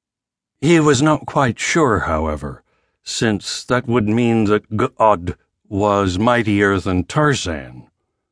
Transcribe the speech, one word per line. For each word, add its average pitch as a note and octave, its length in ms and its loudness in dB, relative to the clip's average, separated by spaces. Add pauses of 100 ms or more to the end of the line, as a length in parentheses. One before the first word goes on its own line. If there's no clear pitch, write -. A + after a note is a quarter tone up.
(600)
He E3 200 4
was D3 220 4
not D#3 240 0
quite C3 340 -2
sure, B2+ 400 0
however, D#2 640 -6 (400)
since - 600 -4
that B2 200 -2
would A#2 220 0
mean A2+ 380 2
that G#2+ 300 -2
God G#2 600 0 (320)
was G2+ 500 0
mightier G2+ 600 2
than F2+ 240 -2
Tarzan, D#2+ 840 -4 (440)